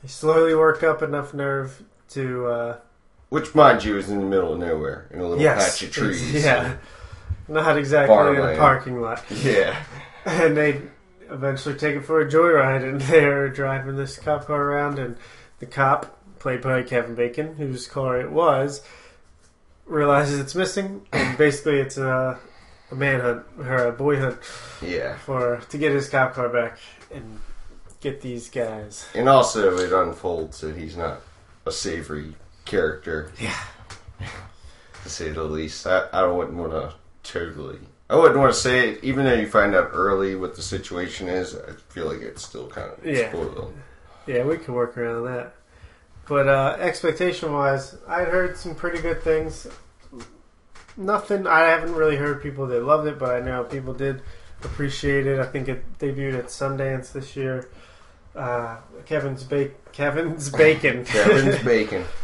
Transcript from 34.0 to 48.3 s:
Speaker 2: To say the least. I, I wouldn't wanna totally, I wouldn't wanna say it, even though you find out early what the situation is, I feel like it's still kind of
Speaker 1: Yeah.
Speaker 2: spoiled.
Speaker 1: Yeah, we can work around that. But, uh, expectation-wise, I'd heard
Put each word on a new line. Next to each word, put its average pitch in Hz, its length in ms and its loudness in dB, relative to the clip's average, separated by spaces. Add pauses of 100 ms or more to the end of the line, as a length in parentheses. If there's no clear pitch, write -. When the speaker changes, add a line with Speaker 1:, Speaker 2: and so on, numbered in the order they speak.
Speaker 2:
To 87 60 -16
say 82 220 -8
the 80 120 -6
least. 78 420 -6
I, 92 280 2
I 92 120 2
wouldn't 87 320 0
wanna 78 360 -6 (300)
totally, 78 560 -10 (300)
I - 60 2
wouldn't 147 240 8
wanna 131 140 6
say 127 380 2
it, - 120 -10
even 135 220 0
though 127 80 6
you 110 140 2
find 101 280 4
out 87 160 4
early 95 440 0
what 92 200 -6
the 92 60 -12
situation 90 680 -8
is, 90 260 -4
I - 200 -14 (160)
feel 82 180 -8
like 65 140 -6
it's - 260 -14
still - 200 -14
kind - 240 -12
of - 140 -16
Speaker 1:
Yeah. 127 240 -2
Speaker 2:
spoiled. - 440 -8 (520)
Speaker 1:
Yeah, 127 200 0
we 160 120 0
can 127 160 -10
work 120 240 -2
around 117 280 -4
that. 123 280 -8 (760)
But, 143 200 2
uh, 139 320 2
expectation-wise, 156 1160 -2 (100)
I'd 170 220 -2
heard 180 280 0